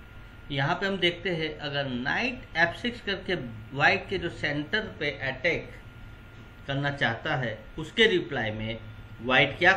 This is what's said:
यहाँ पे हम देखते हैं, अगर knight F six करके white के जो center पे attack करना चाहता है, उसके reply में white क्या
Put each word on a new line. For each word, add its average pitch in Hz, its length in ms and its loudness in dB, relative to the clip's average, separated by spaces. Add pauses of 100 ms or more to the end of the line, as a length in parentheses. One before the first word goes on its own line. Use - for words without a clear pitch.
(520)
यहाँ 143 240 2
पे 196 100 0
हम 196 140 0
देखते 175 320 2
हैं, 156 280 -2
अगर 143 280 -2
knight 160 720 -2
F 170 180 4
six - 260 -6
करके 190 340 -2 (380)
white 175 360 4
के 196 80 -2
जो 170 140 -4
center 151 680 -2
पे 143 120 0 (120)
attack 135 460 0 (1000)
करना 139 260 0
चाहता 139 420 0
है, 120 220 -2 (200)
उसके 214 300 6
reply 135 440 2
में 110 280 -4 (420)
white 131 380 4
क्या 180 180 10